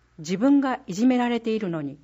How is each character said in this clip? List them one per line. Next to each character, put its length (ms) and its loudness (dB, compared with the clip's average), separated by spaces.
自 180 -6
分 240 4
が 260 -4
い 60 -10
じ 140 0
め 100 4
ら 140 0
れ 100 -2
て 100 -4
い 80 -2
る 120 -4
の 100 -4
に、 240 -10